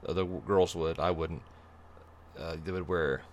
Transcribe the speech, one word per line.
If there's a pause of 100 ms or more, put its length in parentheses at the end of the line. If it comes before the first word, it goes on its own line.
Uh,
the
w-,
girls
would.
I
wouldn't. (960)
Uh,
they
would
wear